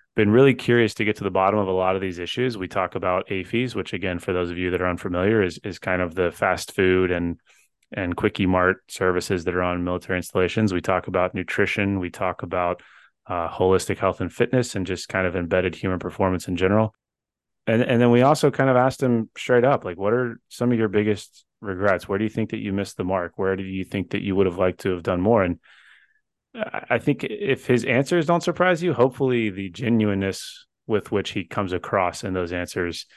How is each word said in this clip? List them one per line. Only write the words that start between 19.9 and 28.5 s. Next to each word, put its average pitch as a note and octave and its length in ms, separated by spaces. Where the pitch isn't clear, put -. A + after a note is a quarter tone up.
"What G2 160
are A#2+ 260
some B2 220
of A#2 60
your A2 100
biggest G#2 580
regrets? F#2+ 440
Where G2 120
do A2 60
you G#2+ 60
think A2 200
that A2 80
you G#2 160
missed G2 240
the G2 60
mark? F#2 340
Where F#2+ 180
do F#2+ 60
you F#2+ 220
think F#2+ 260
that G2 100
you F#2+ 160
would G2 80
have F2+ 140
liked F#2 220
to G2 100
have F2 120
done F2+ 200
more?" G#2+ 200
And F2 160
I, - 360
I A#2+ 80
think C#3+ 240
if B2+ 440
his B2 180
answers C#3+ 420
don't E3+ 160
surprise F3+ 400